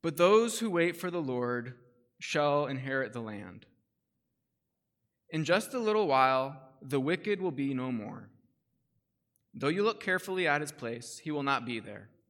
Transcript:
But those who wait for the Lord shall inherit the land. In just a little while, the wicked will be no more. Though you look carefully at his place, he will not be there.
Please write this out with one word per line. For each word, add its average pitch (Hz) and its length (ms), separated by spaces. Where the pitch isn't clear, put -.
But 160 140
those 220 420
who 226 100
wait 170 280
for 180 120
the 170 120
Lord 123 540
shall 147 480
inherit 131 460
the 120 80
land. 104 440
In 160 160
just 196 280
a 254 60
little 214 280
while, 131 540
the 139 180
wicked 180 420
will 180 100
be 139 220
no 127 180
more. 110 380
Though 139 160
you 190 140
look 220 200
carefully 185 420
at 147 160
his 147 100
place, 117 520
he 151 80
will 143 100
not 135 240
be 117 140
there. 104 300